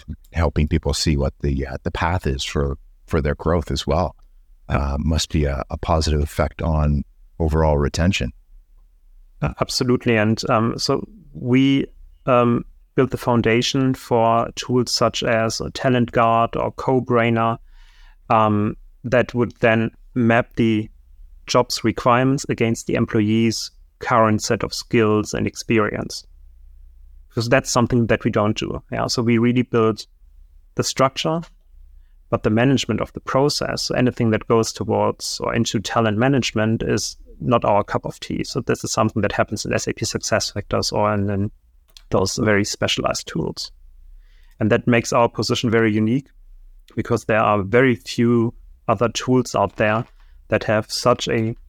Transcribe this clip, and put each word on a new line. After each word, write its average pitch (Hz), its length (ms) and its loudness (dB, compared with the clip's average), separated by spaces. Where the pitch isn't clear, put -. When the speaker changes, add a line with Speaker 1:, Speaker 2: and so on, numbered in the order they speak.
Speaker 1:
helping 78 340 0
people 73 260 0
see 78 240 0
what 69 220 -2
the, 69 260 -2
uh, 67 160 -10
the - 100 -6
path 85 360 -2
is 73 160 -2
for, 71 340 -4
for 82 120 -2
their 71 140 0
growth 80 380 -2
as 69 160 -4
well, 82 280 -2
Speaker 2:
Yeah. 73 80 0
Speaker 1:
uh, 69 220 -2
must 78 320 -2
be 76 140 0
a, 69 260 -4
a 80 60 -6
positive 78 440 0
effect 73 400 -4
on 76 420 0
overall 78 400 2
retention. 71 520 0
Speaker 2:
Uh, 151 220 -4
absolutely. 123 560 0
And, 107 320 2
um, 117 300 0
so - 280 -2
we, 135 520 2
um, 120 400 2
built 131 160 2
the 123 60 -4
foundation 123 760 2
for 117 640 2
tools 123 360 0
such - 300 0
as 113 400 0
a - 80 -6
Talent 123 420 0
Guard 117 440 2
or 117 160 -2
CoBrainer, 117 880 0
um, 107 440 2
that 120 320 0
would 120 240 0
then 113 320 2
map 117 400 2
the 110 340 0
job's - 380 0
requirements 127 680 0
against 113 380 -2
the 123 80 -2
employee's 113 720 0
current 110 420 2
set 107 220 -2
of - 100 -6
skills 107 640 0
and 107 100 -2
experience. - 800 -4
Because 117 180 -4
that's 131 220 2
something 120 380 2
that 110 160 0
we 120 80 0
don't 107 260 0
do. - 240 -6
Yeah. 117 140 -2
So - 160 -2
we 117 160 2
really 120 240 2
build 110 460 0
the 123 100 -2
structure, 160 580 0
but 113 100 0
the 117 80 0
management 117 520 2
of - 120 -8
the - 80 -12
process, - 600 -2
so - 100 -6
anything 123 380 2
that 107 160 0
goes 113 260 2
towards 104 680 -2
or 117 120 -2
into 117 260 0
talent 107 380 0
management, 113 640 0
is - 360 -2
not 127 240 0
our 104 200 2
cup - 200 -6
of - 160 -10
tea. - 240 -6
So - 180 -6
this - 220 -4
is - 80 -8
something 110 300 0
that 101 100 -2
happens - 320 -4
in 123 80 -8
S 113 160 -2
A 117 60 -2
P - 100 -8
SuccessFactors - 880 -4
or 104 220 0
in, 101 160 -2
in 101 220 -2
those 98 280 0
very 104 280 2
specialized - 600 -4
tools. - 440 -6
And 110 120 0
that 117 160 2
makes 120 260 2
our 120 160 6
position 120 400 -2
very 113 240 4
unique 110 360 0
because - 300 -2
there 110 140 2
are 107 220 2
very 123 320 4
few 117 600 0
other 113 220 0
tools 127 440 0
out 101 220 0
there 110 280 0
that 107 160 0
have 107 280 -2
such - 360 0
a, 117 280 -2